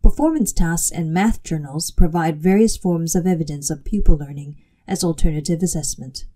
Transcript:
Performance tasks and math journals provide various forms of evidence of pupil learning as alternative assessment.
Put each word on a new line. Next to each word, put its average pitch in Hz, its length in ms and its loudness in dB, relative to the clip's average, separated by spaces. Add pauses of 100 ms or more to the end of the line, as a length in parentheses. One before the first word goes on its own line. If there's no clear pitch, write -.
Performance 302 500 4
tasks 170 380 0
and 165 200 -6
math 202 300 0
journals 156 480 -8
provide 160 540 2
various 202 340 4
forms 165 380 -2
of 175 100 0
evidence 156 460 -2
of 147 120 -10
pupil 190 360 6
learning 143 420 -14 (260)
as 190 160 -4
alternative 165 600 0
assessment. 151 640 -8 (100)